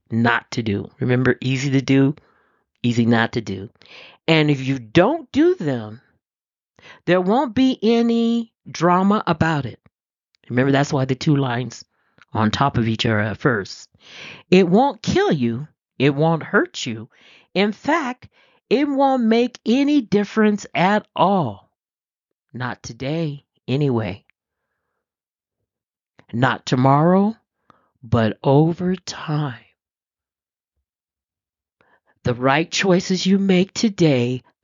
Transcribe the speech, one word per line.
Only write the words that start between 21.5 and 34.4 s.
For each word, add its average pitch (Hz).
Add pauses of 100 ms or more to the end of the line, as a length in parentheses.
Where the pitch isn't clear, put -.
Not 120
today, 143 (220)
anyway. 120 (2000)
Not 123
tomorrow, 156 (680)
but 113
over 165
time. 147 (2500)
The 123
right 135
choices 185
you 196
make 190
today 131 (220)